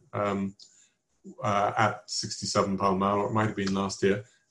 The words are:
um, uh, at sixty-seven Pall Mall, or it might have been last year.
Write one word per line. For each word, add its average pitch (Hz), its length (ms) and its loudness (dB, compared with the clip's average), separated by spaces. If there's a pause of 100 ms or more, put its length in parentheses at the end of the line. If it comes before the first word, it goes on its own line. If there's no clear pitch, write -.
(140)
um, 98 420 -2 (840)
uh, 104 360 2
at 107 260 2
sixty-seven 98 720 -2
Pall 98 200 2
Mall, 101 240 2
or 101 80 0
it 104 40 -4
might 110 140 2
have 107 100 -4
been 98 160 -2
last 98 300 -2
year. 98 220 2 (260)